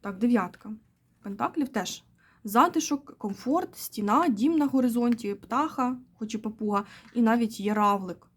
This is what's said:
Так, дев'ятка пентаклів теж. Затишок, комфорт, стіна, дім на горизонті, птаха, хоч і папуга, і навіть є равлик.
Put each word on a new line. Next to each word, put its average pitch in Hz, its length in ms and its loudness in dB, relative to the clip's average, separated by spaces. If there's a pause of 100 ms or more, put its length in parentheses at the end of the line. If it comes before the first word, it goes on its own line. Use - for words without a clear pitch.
Так, 196 160 -8
дев'ятка 214 560 0 (480)
пентаклів 233 480 -4
теж. - 340 -6 (400)
Затишок, 277 720 0
комфорт, 247 600 -4
стіна, 226 500 0
дім 269 300 2
на 294 80 2
горизонті, 240 720 0
птаха, 254 600 -4 (160)
хоч 220 220 -10
і - 20 -4
папуга, 208 480 -4 (280)
і 240 80 0
навіть 226 380 2
є 208 140 0
равлик. 202 640 0